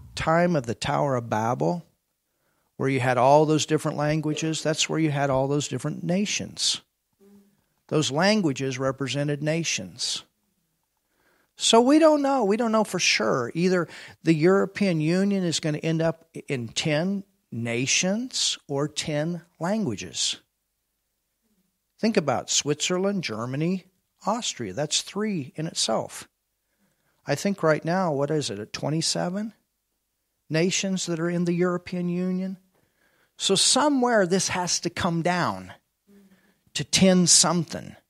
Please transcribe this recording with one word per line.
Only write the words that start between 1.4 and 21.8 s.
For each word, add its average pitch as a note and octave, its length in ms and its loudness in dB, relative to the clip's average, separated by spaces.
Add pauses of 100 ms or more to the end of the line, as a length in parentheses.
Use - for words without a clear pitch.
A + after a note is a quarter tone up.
where C3+ 140 -2
you C3+ 100 0
had B2+ 180 2
all C#3+ 280 6
those D3+ 200 2
different D3+ 300 -2
languages? D3+ 680 -2
That's D3+ 280 -2
where D#3 100 -2
you D#3 100 0
had C#3+ 200 0
all C3+ 180 2
those C#3+ 220 -2
different D3+ 340 -6
nations. - 800 -2 (1040)
Those D3+ 240 0
languages C#3+ 680 0
represented C#3 640 -4
nations. - 840 -4 (1300)
So - 260 4
we C#4 180 6
don't D4+ 220 6
know. C4+ 220 0
We G3+ 140 2
don't A#3 140 0
know A3 120 4
for F#3+ 160 -4
sure. E3 540 0
Either F3+ 340 2 (360)
the E3 100 4
European F#3+ 640 2
Union F#3 440 0
is E3 160 -2
gonna D3+ 180 -2
end D#3+ 240 0
up E3 260 -2 (200)
in B2 200 -4
ten E3+ 560 -2 (280)
nations B2+ 1040 -2 (100)
or C#3+ 200 -2
ten D#3 560 -4 (160)
languages. D#3 800 -4 (1600)